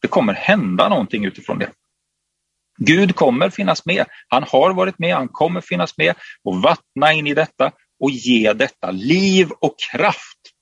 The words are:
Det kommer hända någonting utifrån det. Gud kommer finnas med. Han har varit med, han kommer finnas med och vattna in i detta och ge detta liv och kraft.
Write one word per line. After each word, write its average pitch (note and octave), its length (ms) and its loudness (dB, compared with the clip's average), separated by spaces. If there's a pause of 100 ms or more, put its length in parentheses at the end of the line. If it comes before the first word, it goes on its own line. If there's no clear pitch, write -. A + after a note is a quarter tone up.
Det B2+ 60 -6
kommer A#2 260 0
hända G#2+ 560 0
någonting A#2 360 -2
utifrån - 340 -8
det. - 120 -6 (1040)
Gud F3+ 380 2
kommer D3 340 2
finnas F#3 360 -4
med. F#3 200 -2 (220)
Han B2+ 160 0
har D3 300 2
varit F#3 260 -2
med, F3 160 0
han C3+ 120 -4
kommer E3+ 340 -2
finnas F3 360 -6
med E3+ 180 0 (280)
och F#2 180 -2
vattna D3+ 520 2
in D3+ 140 -2
i C#3+ 60 -2
detta D3+ 380 -2 (280)
och C3+ 120 0
ge A2+ 420 2
detta G#2+ 380 -4
liv E3+ 600 2
och D3+ 240 -4 (160)
kraft. - 480 -2 (220)